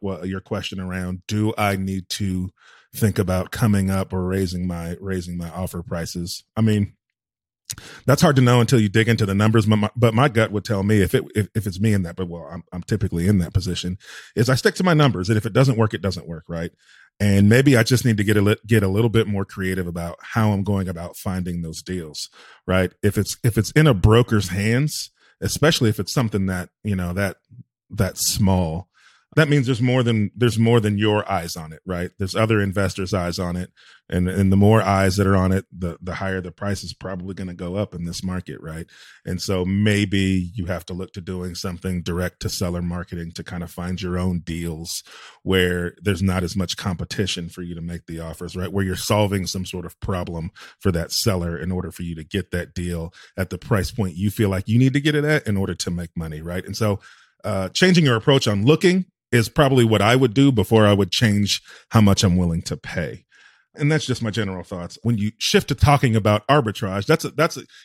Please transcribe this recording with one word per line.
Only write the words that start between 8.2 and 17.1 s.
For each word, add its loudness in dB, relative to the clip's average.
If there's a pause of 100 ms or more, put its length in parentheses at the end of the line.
hard 4
to 6
know 6
until 4
you 4
dig 2
into 2
the 0
numbers. 4
My, 4
my, 0
but 4
my 4
gut 0
would -4
tell -2
me 4
if 2
it, 0 (100)
if, 0
if -2
it's -6
me 2
in 2
that, -8
but -6
well, -12
I'm, -12 (100)
I'm -6
typically -2
in 6
that 0
position, -4 (400)
is 2
I 4
stick 0
to -2
my 4
numbers. 2
And 2
if -2
it -6
doesn't 4
work, 2
it -8
doesn't -6
work, -12
right? -8 (480)